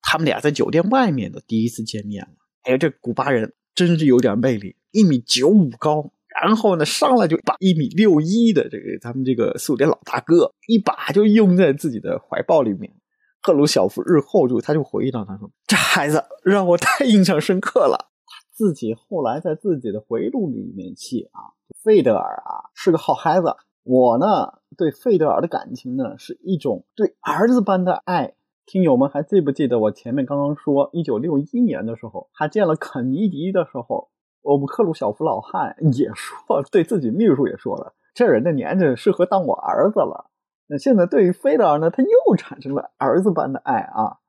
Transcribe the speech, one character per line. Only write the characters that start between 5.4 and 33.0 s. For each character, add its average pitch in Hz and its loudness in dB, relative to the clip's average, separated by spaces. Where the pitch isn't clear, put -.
五 185 4
高， 151 -2
然 196 2
后 208 2
呢， 156 0
上 - 2
来 202 4
就 160 0
把 - -2
一 185 2
米 156 0
六 170 4
一 214 2
的 131 0
这 104 -12
个 92 -10
咱 120 -12
们 131 -4
这 127 0
个 110 -2
苏 127 -4
联 139 2
老 - -2
大 123 -6
哥 165 2
一 226 2
把 - -4
就 208 4
拥 208 6
在 175 4
自 147 -4
己 113 -8
的 87 -6
怀 - -8
抱 156 2
里 107 0
面。 - -12
赫 190 2
鲁 143 4
晓 117 2
夫 190 -4
日 170 2
后 143 0
就， 120 -2
他 151 -4
就 156 0
回 107 -4
忆 135 -2
到， 110 -8
他 98 -14
说 104 -18
：“这 208 2
孩 151 -2
子 156 0
让 190 2
我 175 4
太 - 0
印 214 4
象 165 2
深 185 0
刻 - 0
了。” - -2
他 - -20
自 202 0
己 113 -6
后 165 -8
来 123 -2
在 160 -4
自 165 -4
己 117 -8
的 104 -8
回 120 -4
忆 - -4
录 226 -4
里 104 -10
面 - -14
写 - -10
啊 - -20
，“费 214 4
德 110 2
尔 - -6
啊， - -14
是 - -2
个 160 2
好 - -2
孩 170 0
子。 165 -2
我 123 4
呢， 160 0
对 165 0
费 220 -2
德 156 2
尔 - 0
的 170 -4
感 - -8
情 - -10
呢， 127 -6
是 - -16
一 185 -4
种 113 -6
对 - -2
儿 156 0
子 247 2
般 190 0
的 180 0
爱。” 170 -4
听 190 -2
友 143 4
们 135 2
还 190 -6
记 190 2
不 139 -2
记 139 -2
得 120 0
我 107 2
前 120 -12
面 135 -2
刚 143 -4
刚 143 -2
说， 139 0
一 170 -4
九 123 -2
六 143 -2
一 170 -4
年 185 -2
的 117 -8
时 - -18
候， 98 -14
他 151 -4
见 208 0
了 160 0
肯 131 -6